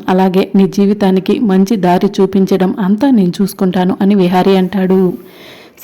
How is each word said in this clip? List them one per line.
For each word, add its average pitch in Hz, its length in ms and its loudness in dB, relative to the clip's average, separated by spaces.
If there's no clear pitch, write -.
అలాగే 190 460 0
నీ 190 120 4
జీవితానికి 196 720 0
మంచి 196 360 0
దారి 185 340 0
చూపించడం 190 580 0
అంతా 214 300 0
నేను 196 220 2
చూసుకుంటాను" 185 600 -2
అని 202 140 2
విహారి 185 420 2
అంటాడు. 185 560 0